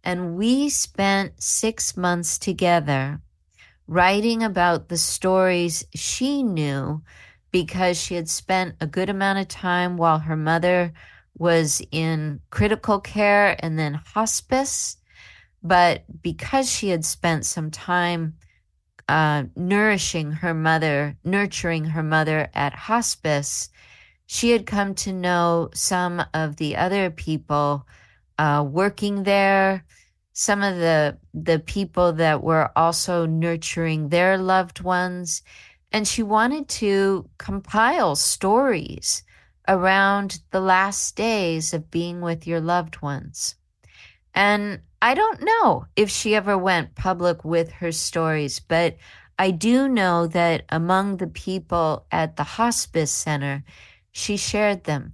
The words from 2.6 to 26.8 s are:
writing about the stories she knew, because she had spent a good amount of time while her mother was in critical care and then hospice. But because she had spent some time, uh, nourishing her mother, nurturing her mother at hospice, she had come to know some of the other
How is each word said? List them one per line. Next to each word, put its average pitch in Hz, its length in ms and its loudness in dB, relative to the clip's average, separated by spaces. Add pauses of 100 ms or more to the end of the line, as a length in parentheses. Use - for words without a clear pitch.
writing 202 560 2
about 175 460 0
the 175 100 -4
stories 185 960 0
she 277 480 -2
knew, 156 640 -2 (480)
because 180 500 0
she - 140 -6
had 165 140 -6
spent 185 520 -2
a 160 60 -4
good 185 220 -2
amount 196 280 0
of 190 120 -4
time 180 480 -2
while 165 220 4
her 156 180 -2
mother 170 560 2 (440)
was 165 540 2
in 156 480 -2 (100)
critical 208 500 0
care 202 600 4
and 160 180 -2
then 147 160 0
hospice. - 1040 -2 (680)
But 175 420 4 (160)
because 254 500 -2
she - 180 -2
had 165 140 0
spent - 420 -2
some 156 260 -4
time, 175 680 -2 (720)
uh, 147 340 2 (120)
nourishing 180 760 0
her 165 220 -2
mother, 156 720 0
nurturing 180 600 -2
her 160 180 -2
mother 156 500 0
at 143 200 -2
hospice, - 960 -2 (580)
she 233 240 0
had 220 140 2
come 202 300 -2
to - 160 -6
know 175 640 2
some 180 500 -2 (100)
of 156 240 -2
the 151 180 -4
other 185 340 0